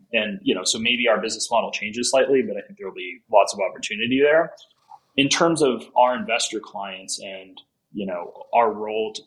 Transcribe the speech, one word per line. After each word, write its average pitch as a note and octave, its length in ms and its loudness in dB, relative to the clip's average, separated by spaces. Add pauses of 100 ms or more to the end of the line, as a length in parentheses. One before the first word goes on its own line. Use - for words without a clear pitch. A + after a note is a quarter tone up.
(120)
and, G#2+ 300 -2
you A#2+ 120 0
know, F#2 100 -4
so - 140 -2
maybe A#2+ 300 0
our G#2+ 120 4
business A2 300 -6
model G#2+ 200 2
changes A2 400 -4
slightly, C3+ 300 4
but G#2+ 160 -4
I G2+ 60 -6
think - 160 -20
there G2 100 -10
will F2+ 60 -10
be F2+ 240 -12 (120)
lots G2+ 220 6
of G2 80 -8
opportunity G#2+ 600 -2
there. D#3 340 4 (640)
In C#3 120 4
terms E3 320 2
of B2 360 0
our B2 200 4
investor A2 440 -4
clients G2 600 -10
and, F#2+ 400 -16 (320)
you G2+ 140 -6
know, F2 260 -8 (220)
our A#2 180 6
role G#2+ 400 -4
to - 140 -14